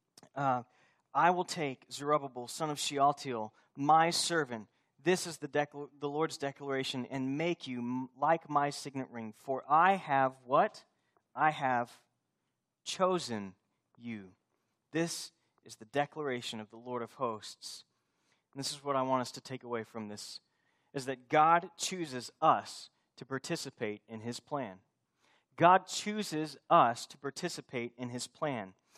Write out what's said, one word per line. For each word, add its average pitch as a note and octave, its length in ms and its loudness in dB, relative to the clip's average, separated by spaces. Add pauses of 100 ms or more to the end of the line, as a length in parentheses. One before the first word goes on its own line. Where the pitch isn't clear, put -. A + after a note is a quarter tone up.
(360)
uh, C3 280 0 (500)
"I D#3 180 6
will F3+ 120 0
take D3 480 -6
Zerubbabel, C3+ 560 -2
son D#3 220 -4
of D3 100 -4
Shealtiel, C#3 760 0 (220)
my D#3+ 360 6
servant. C3+ 580 -2 (340)
This F3 240 2
is E3 100 -10
the D3 120 -10
decla-, C#3+ 400 -2 (100)
the D3 100 -4
Lord's D3+ 280 -2
declaration, C3+ 680 -4
and C3+ 300 -4
make E3 300 -4
you B2+ 120 -6
m-, B2+ 360 -4
like D3 340 0
my C#3+ 200 2
signet C#3 400 -8
ring. A2+ 240 -10
For - 340 -6
I E3+ 280 6
have" C3+ 500 2
what? D3+ 400 0 (500)
"I D3+ 160 4
have B2+ 500 -2 (840)
chosen A#2+ 720 -2 (420)
you." A2 360 -12 (580)
This E3 420 -4 (320)
is - 100 -20
the A2 100 -18
declaration B2+ 760 -4
of G#2 80 -14
the A2+ 80 -20
Lord B2 240 -6
of A2+ 120 -10
hosts. - 720 -8 (680)
And C#3 60 -12
this C3+ 120 -6
is C#3+ 120 -12
what C#3+ 120 -2
I C3 60 2
want C3 200 0
us A#2+ 120 -6
to C#3 80 -14
take - 220 -12
away A#2+ 200 -4
from A2 240 -10
this, - 320 -14 (540)
is C3+ 120 -8
that B2+ 220 -8
God E3 500 6
chooses D3 540 -6 (100)
us B2 480 2 (280)
to C3+ 80 -14
participate B2+ 800 -6
in A2+ 140 -12
his A#2 180 -8
plan. A2+ 400 -8 (760)
God F3+ 320 8
chooses E3 680 -4 (140)
us B2+ 380 6
to - 100 -20
participate C3+ 800 -6
in B2 120 -6
his B2 180 -8
plan. A#2 480 -6 (220)